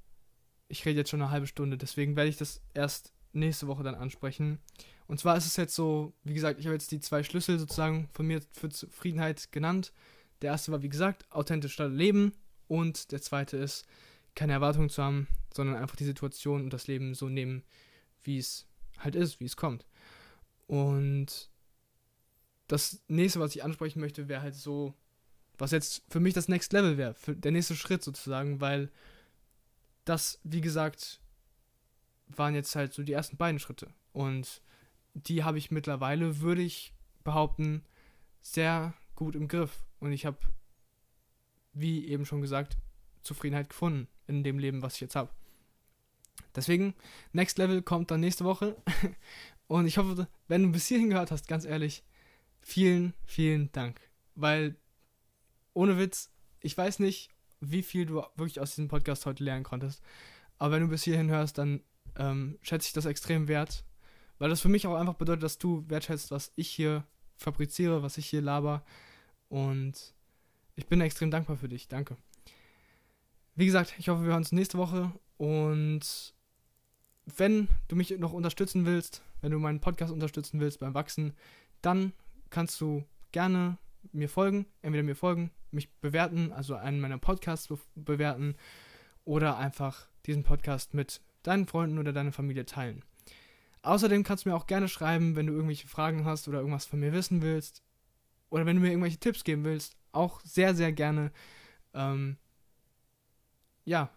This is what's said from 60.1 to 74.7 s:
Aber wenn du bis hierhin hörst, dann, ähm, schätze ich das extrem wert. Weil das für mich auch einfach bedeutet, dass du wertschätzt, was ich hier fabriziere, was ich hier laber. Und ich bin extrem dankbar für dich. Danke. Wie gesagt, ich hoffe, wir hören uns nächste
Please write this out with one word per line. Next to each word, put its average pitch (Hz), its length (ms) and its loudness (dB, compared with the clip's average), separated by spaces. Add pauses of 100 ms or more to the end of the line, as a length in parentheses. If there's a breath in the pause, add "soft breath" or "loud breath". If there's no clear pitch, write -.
Aber 147 160 2
wenn 160 80 4
du 165 60 4
bis 156 160 -2
hierhin 165 260 4
hörst, 156 280 0
dann, 143 220 0 (360)
ähm, 139 440 -2
schätze - 280 -4
ich - 40 -6
das 156 140 -2
extrem 156 400 0
wert. 151 380 -2 (540 soft breath)
Weil 147 120 2
das 165 100 0
für - 80 8
mich 202 200 8
auch 175 80 2
einfach 175 180 0
bedeutet, 165 300 0
dass 156 140 -4
du 165 300 0
wertschätzt, 156 440 -4
was 143 240 -6
ich 165 120 -4
hier 151 360 0 (320)
fabriziere, 156 680 0
was 143 160 -6
ich 151 80 -6
hier 151 160 0
laber. 147 420 0 (680 loud breath)
Und 135 600 -2 (640)
ich 147 100 -12
bin 175 160 8
extrem 160 280 0
dankbar 151 280 0
für 135 100 -6
dich. 123 180 -10
Danke. 131 300 -6 (1400 soft breath)
Wie 180 120 6
gesagt, 185 320 4
ich 175 100 -4
hoffe, 170 140 2
wir 165 60 2
hören 165 100 4
uns 160 140 -2
nächste 185 260 2